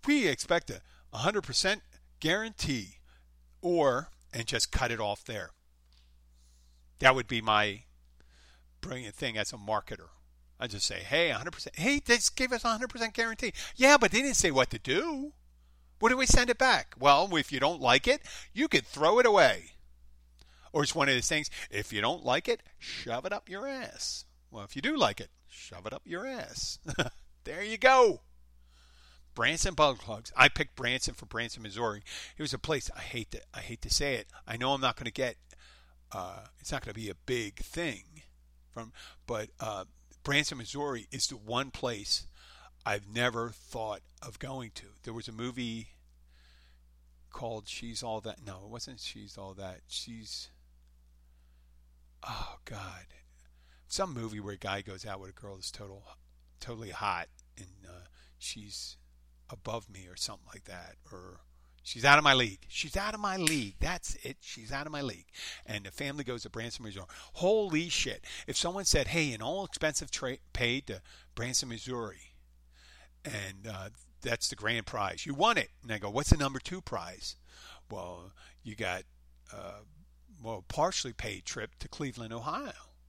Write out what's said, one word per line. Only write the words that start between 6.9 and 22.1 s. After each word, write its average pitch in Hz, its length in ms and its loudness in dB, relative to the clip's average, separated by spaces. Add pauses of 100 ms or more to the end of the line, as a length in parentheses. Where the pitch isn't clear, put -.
That 131 160 10
would 123 120 0
be 117 140 0
my 104 440 2 (1000)
brilliant 127 320 -8
thing 120 240 -4
as 104 140 -2
a 117 40 -12
marketer. 104 520 -4 (520)
I 120 60 -4
just 101 200 -4
say, 87 140 -4
"Hey, 147 300 2
a 123 60 -2
hundred 175 160 -6
percent. - 240 -12
Hey, 269 280 2
they 240 120 6
just - 200 0
gave 254 160 0
us 233 120 -2
a 233 40 2
hundred 226 220 -2
percent 226 240 -6
guarantee." 226 400 -2 (200)
"Yeah, 277 220 10
but 233 140 8
they 220 100 4
didn't 269 160 2
say 180 140 6
what 127 200 6
to 120 80 -4
do." 277 540 0 (680)
"What 220 100 6
do 254 80 4
we 262 80 4
send 247 240 10
it - 80 4
back?" 226 400 4
"Well, 143 380 8
if 147 140 2
you 135 100 0
don't 151 200 2
like 127 260 8
it, 277 160 4 (300)
you 285 160 0
could - 180 4
throw 160 320 6
it 247 80 6
away." 147 460 6 (1000)
Or 147 100 2
it's 143 120 0
one 143 140 4
of 135 60 6
those 123 140 2
things, 151 220 0 (200)
"If 104 240 -4
you 104 80 0
don't 135 220 0